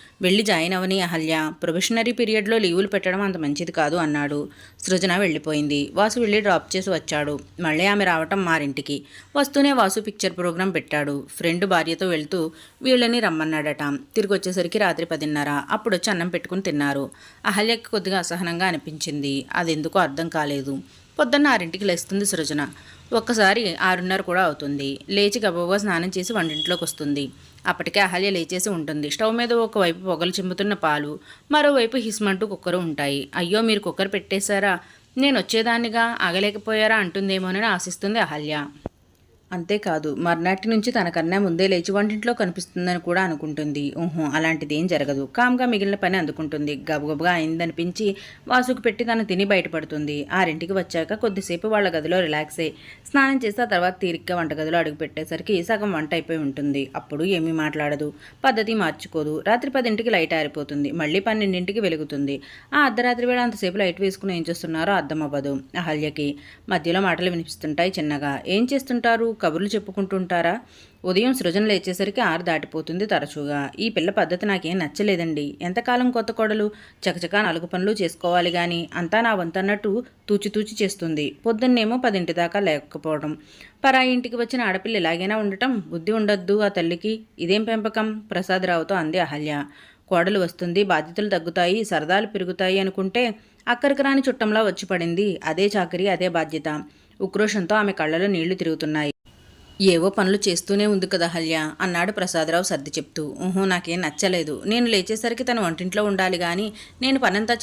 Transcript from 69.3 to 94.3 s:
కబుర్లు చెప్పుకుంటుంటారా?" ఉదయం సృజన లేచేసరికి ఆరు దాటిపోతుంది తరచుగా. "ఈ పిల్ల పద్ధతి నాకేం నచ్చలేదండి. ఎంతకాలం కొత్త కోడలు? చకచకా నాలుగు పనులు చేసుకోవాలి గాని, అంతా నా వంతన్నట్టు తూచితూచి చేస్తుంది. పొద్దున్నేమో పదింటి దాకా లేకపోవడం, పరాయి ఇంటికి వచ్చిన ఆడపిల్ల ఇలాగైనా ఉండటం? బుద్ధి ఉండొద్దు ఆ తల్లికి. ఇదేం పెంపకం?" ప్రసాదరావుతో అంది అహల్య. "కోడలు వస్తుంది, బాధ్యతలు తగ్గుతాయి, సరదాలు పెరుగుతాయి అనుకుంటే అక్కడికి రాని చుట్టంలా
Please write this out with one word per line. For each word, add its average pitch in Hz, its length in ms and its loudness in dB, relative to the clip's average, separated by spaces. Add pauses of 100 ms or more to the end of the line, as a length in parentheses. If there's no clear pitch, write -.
కబుర్లు 170 240 0
చెప్పుకుంటుంటారా?" 190 920 -2 (440)
ఉదయం 208 280 4
సృజన 202 320 0
లేచేసరికి 196 560 0
ఆరు 170 200 2
దాటిపోతుంది 160 640 -2
తరచుగా. 143 720 -2
"ఈ 220 100 0
పిల్ల 185 200 0
పద్ధతి 180 360 0
నాకేం 185 340 0
నచ్చలేదండి. 165 840 -2
ఎంతకాలం 240 500 2
కొత్త 226 200 -2
కోడలు? 214 400 0 (380)
చకచకా 175 320 0
నాలుగు 170 240 -2
పనులు 185 260 -2
చేసుకోవాలి 175 580 0
గాని, 170 440 -2
అంతా 180 280 0
నా 233 120 4
వంతన్నట్టు 196 680 0 (260)
తూచితూచి 208 520 0
చేస్తుంది. 160 540 -2 (100)
పొద్దున్నేమో 233 600 2
పదింటి 185 280 2
దాకా 170 260 0
లేకపోవడం, 151 800 -2 (480)
పరాయి 262 260 6
ఇంటికి 247 240 -2
వచ్చిన 240 260 -2
ఆడపిల్ల 208 360 0
ఇలాగైనా 180 400 0
ఉండటం? 208 500 0
బుద్ధి 170 240 -4
ఉండొద్దు 208 480 2
ఆ 208 80 4
తల్లికి. 190 540 -2 (180)
ఇదేం 196 240 2
పెంపకం?" 220 560 -2
ప్రసాదరావుతో 185 760 0
అంది 165 240 0
అహల్య. 147 460 -2 (440)
"కోడలు 185 300 4
వస్తుంది, 175 440 0
బాధ్యతలు 175 460 0
తగ్గుతాయి, 180 540 0
సరదాలు 185 440 2
పెరుగుతాయి 185 520 0
అనుకుంటే 190 560 0 (320)
అక్కడికి 277 340 2
రాని 269 280 4
చుట్టంలా 220 340 2